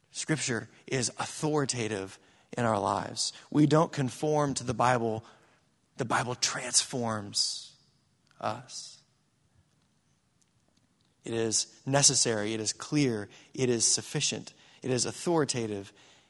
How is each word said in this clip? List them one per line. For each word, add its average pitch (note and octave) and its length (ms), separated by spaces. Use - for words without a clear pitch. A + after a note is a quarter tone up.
Scripture B2 560
is B2 320
authoritative A#2+ 1000
in A#2+ 80
our A2 140
lives. G2 540
We D3 160
don't D#3 260
conform D3 640
to B2 100
the B2 100
Bible. A#2 500
The B2 80
Bible A#2 300
transforms - 1400
us. - 580
It A#2 100
is A2+ 320
necessary, B2 680
it A2 60
is G#2+ 120
clear, A#2+ 560
it B2+ 160
is A#2 160
sufficient, - 680
it B2 80
is B2 140
authoritative, A#2+ 880